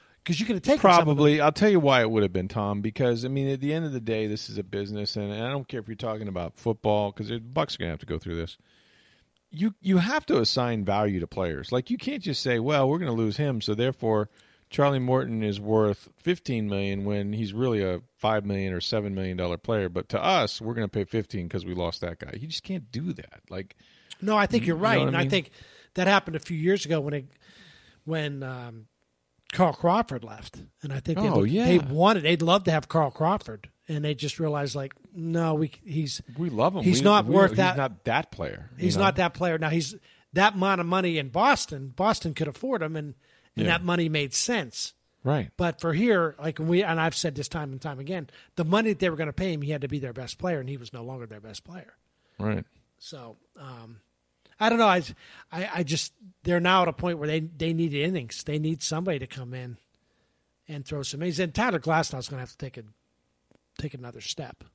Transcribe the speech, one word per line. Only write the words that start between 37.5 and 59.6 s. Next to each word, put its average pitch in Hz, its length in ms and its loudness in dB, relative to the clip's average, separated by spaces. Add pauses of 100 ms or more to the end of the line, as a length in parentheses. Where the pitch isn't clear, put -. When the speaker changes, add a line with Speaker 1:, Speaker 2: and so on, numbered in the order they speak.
Speaker 2:
he's 113 60 -2
Speaker 1:
that. 185 200 4
Speaker 2:
not 127 280 -2
that 135 260 0
player, - 460 -8
you 175 80 -4
Speaker 1:
He's 160 100 2
Speaker 2:
know? 190 80 4
Speaker 1:
not 190 120 4
that 175 180 0
player. 165 240 -2
Now, 156 120 -2
he's 165 260 -2 (380)
that 202 200 4
amount 190 280 2
of 170 60 -4
money 175 300 2
in 135 120 -2
Boston. 156 640 0
Boston 180 400 0
could 156 120 -4
afford 220 360 -4
him, 160 120 -4
and, 151 200 -8 (400)
and 160 100 0
Speaker 2:
Yeah. 175 120 2
Speaker 1:
that 175 60 -8
money 175 240 2
made 147 280 -2
sense. - 580 -4 (300)
Speaker 2:
Right. 131 340 0
Speaker 1:
But 175 240 -2
for 165 120 0
here, 175 460 2
like, 151 200 -6
when 160 80 -2
we, 175 160 4
and 165 180 0
I've 160 140 0
said 151 200 -2
this 143 140 -6
time 151 220 -8
and 131 100 -12
time 139 180 -10
again, 156 300 -8 (260)
the 170 80 -2
money 208 260 4
that 196 100 0
they 185 100 2
were 160 80 -2
gonna 151 160 -4
pay 185 180 -2
him, 151 120 -4
he 147 80 -4
had 147 100 -4
to 139 60 -4
be 143 120 -4
their 127 140 -8
best 123 240 -12
player, 175 220 -2
and 127 100 -8
he 139 80 -8
was 120 160 -16
no 120 100 -12
longer 123 220 -12
their 107 160 -16
best 107 220 -16
player. - 320 -20 (420)
Speaker 2:
Right. 98 260 -2 (360)
Speaker 1:
So, 123 380 -18 (220)
um, 117 400 -18 (640)
I 214 80 4
don't 233 80 4
know. 226 100 6
I, 180 140 4 (520)
I, 180 220 -6
I 175 80 0
just, 156 300 -2 (300)
they're 175 160 2
now 185 240 6
at 170 60 2
a - 40 0
point 175 240 -4
where 147 120 -6
they, 160 100 0
they 160 340 -4
need 165 200 0
innings. 147 500 -4
They 151 160 -4
need 156 240 -2
somebody 165 360 -2
to 127 80 -10
come 127 260 -12
in 123 240 -12 (880)